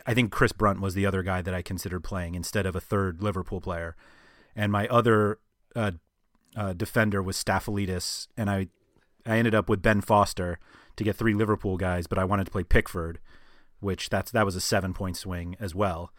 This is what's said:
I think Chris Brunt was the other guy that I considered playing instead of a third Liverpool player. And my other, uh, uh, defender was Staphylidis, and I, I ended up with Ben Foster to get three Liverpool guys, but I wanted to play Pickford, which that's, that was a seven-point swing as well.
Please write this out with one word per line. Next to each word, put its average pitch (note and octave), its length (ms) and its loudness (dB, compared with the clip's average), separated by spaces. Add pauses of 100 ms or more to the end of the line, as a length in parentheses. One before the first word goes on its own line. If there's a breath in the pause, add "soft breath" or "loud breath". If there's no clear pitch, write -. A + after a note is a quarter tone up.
I B2+ 60 0
think A2+ 180 4
Chris - 220 4
Brunt G2 300 2
was G2 120 -2
the G2 120 2
other F#2+ 160 0
guy F#2 180 -2
that F#2 140 -4
I F2+ 80 -4
considered F2+ 420 -6
playing F2 300 -6
instead F#2 320 -2
of F#2 100 -2
a F2 40 -2
third F#2+ 420 -2
Liverpool F#2+ 380 -4
player. E2+ 360 -6 (580 soft breath)
And G#2 160 0
my G#2 180 2
other, A2 500 4 (360)
uh, G#2 180 0 (640)
uh, G2+ 200 -4
defender G2+ 480 2
was F#2 200 -4
Staphylidis, G2 960 -2
and G#2 140 0
I, F#2+ 180 0 (560)
I A2 140 2
ended A#2 160 4
up G#2+ 160 2
with G2 100 2
Ben G#2 220 4
Foster F#2 560 2 (380 soft breath)
to A2 80 -4
get G2+ 120 2
three A2+ 180 2
Liverpool G2+ 440 2
guys, F2+ 280 0
but G2 120 -2
I F#2+ 60 2
wanted G2 200 2
to - 60 -10
play F#2 140 -2
Pickford, E2+ 540 -4 (600 soft breath)
which F#2+ 300 -4
that's, G2 220 -2
that A2 120 4
was G2 120 -2
a F2+ 40 -4
seven-point F#2 560 -2
swing F2 420 -8
as F#2 160 -8
well. F2+ 440 -2